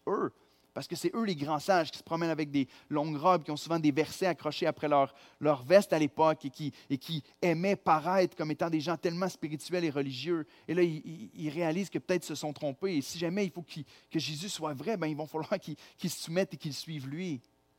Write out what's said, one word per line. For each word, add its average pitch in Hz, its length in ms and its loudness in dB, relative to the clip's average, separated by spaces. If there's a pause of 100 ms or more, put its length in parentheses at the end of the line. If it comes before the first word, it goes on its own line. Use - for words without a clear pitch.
eux. - 260 -2 (420)
Parce 139 140 -8
que 170 80 -6
c'est - 180 -2
eux 226 80 0
les 196 140 0
grands 143 240 0
sages - 280 4
qui - 100 -14
se - 40 -20
promènent 165 260 -2
avec 151 220 -2
des 139 160 2 (220)
longues 151 260 -2
robes, 165 280 4
qui 156 80 -6
ont 147 40 -2
souvent 165 240 -2
des 151 140 4
versets 151 320 0
accrochés 160 400 0
après 151 240 0
leur, 139 260 4 (240)
leur 143 240 2
veste 175 300 6
à 160 60 2
l'époque 156 440 2
et 143 60 -6
qui, 147 240 -6 (160)
et 143 80 0
qui 160 260 -6 (180)
aimaient 180 360 2
paraître 170 580 2
comme 156 160 -4
étant 170 180 0
des 160 120 2
gens 165 160 -2
tellement 180 320 -2
spirituels 165 560 -4
et 160 40 2
religieux. 139 560 -2 (220)
Et 165 60 -2
là, 180 100 4
ils, 160 220 0
ils, 110 280 -12
ils 151 160 -4
réalisent 165 400 0
que - 80 -4
peut-être 175 280 0
se 156 100 -6
sont 151 160 -6
trompés. 156 460 -2
Et 135 40 2
si - 160 -8
jamais 175 280 0
il 175 60 -4
faut 175 100 -10
qu'ils, 147 240 -10 (260)
que 160 80 0
Jésus 151 300 -6
soit 156 240 -4
vrai, 156 240 -2
ben, 165 100 -2
ils 151 80 -2
vont 151 120 -6
falloir 156 340 -2
qu'ils, 156 160 -8 (200)
qu'ils 180 120 -2
se - 140 -8
soumettent 175 320 -2
et - 20 -16
qu'ils 147 160 -6
suivent 143 340 -8
lui. 156 320 -6 (400)